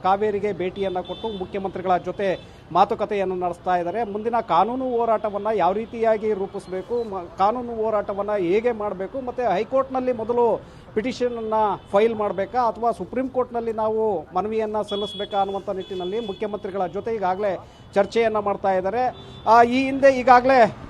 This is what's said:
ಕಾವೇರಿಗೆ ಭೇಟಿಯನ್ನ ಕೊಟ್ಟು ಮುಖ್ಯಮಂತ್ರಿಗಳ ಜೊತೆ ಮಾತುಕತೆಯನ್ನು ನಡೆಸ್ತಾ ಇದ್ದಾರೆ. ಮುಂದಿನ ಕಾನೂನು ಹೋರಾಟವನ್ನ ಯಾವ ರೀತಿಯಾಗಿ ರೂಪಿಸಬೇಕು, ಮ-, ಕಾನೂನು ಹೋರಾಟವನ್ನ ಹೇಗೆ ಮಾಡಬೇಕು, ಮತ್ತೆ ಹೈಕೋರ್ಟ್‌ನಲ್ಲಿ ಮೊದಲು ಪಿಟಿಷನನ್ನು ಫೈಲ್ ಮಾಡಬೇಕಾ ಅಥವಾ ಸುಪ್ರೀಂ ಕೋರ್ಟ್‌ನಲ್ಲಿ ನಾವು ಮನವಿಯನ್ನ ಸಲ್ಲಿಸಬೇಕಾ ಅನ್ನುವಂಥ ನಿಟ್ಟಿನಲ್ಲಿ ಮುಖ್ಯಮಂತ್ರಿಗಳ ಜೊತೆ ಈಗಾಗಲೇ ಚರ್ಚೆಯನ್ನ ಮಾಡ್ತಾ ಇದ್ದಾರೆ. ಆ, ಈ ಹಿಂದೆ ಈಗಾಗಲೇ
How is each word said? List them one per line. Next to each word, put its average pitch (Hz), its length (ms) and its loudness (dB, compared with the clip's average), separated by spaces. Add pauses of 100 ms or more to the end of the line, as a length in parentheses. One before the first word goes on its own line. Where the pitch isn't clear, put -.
ಕಾವೇರಿಗೆ 202 500 0
ಭೇಟಿಯನ್ನ 180 460 -4
ಕೊಟ್ಟು 190 380 -8
ಮುಖ್ಯಮಂತ್ರಿಗಳ 185 600 -2
ಜೊತೆ 180 420 -4 (320)
ಮಾತುಕತೆಯನ್ನು 196 640 0
ನಡೆಸ್ತಾ 180 400 -2
ಇದ್ದಾರೆ. 175 280 -2
ಮುಂದಿನ 214 360 -2
ಕಾನೂನು 233 520 0
ಹೋರಾಟವನ್ನ 214 640 0
ಯಾವ 180 180 4
ರೀತಿಯಾಗಿ 220 640 0
ರೂಪಿಸಬೇಕು, 196 760 -6
ಮ-, 190 140 -6 (140)
ಕಾನೂನು 233 380 0
ಹೋರಾಟವನ್ನ 208 580 -2
ಹೇಗೆ 208 380 2
ಮಾಡಬೇಕು, 208 500 -6
ಮತ್ತೆ 240 320 -2
ಹೈಕೋರ್ಟ್‌ನಲ್ಲಿ 254 600 0
ಮೊದಲು 226 480 2 (320)
ಪಿಟಿಷನನ್ನು 220 960 -2
ಫೈಲ್ 220 240 4
ಮಾಡಬೇಕಾ 196 440 -2
ಅಥವಾ 226 320 0
ಸುಪ್ರೀಂ 233 380 -4
ಕೋರ್ಟ್‌ನಲ್ಲಿ 233 440 -2
ನಾವು 220 520 0 (100)
ಮನವಿಯನ್ನ 214 460 -2
ಸಲ್ಲಿಸಬೇಕಾ 202 560 -4
ಅನ್ನುವಂಥ 196 320 -2
ನಿಟ್ಟಿನಲ್ಲಿ 190 500 -4
ಮುಖ್ಯಮಂತ್ರಿಗಳ 202 680 -6
ಜೊತೆ 202 280 -6
ಈಗಾಗಲೇ 190 420 -2 (360)
ಚರ್ಚೆಯನ್ನ 214 440 2
ಮಾಡ್ತಾ 196 360 0
ಇದ್ದಾರೆ. 196 420 0 (320)
ಆ, 233 160 10
ಈ 247 200 2
ಹಿಂದೆ 269 360 4
ಈಗಾಗಲೇ 247 560 6 (140)